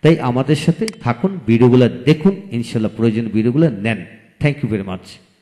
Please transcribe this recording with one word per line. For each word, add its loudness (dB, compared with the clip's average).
তাই 4
আমাদের 0
সাথে -2
থাকুন, -4
ভিডিওগুলো 4
দেখুন, 2
ইনশাল্লাহ -4
প্রয়োজনীয় -2
ভিডিওগুলো 2
নেন। -4
Thank 0
you -4
very -6
much। -16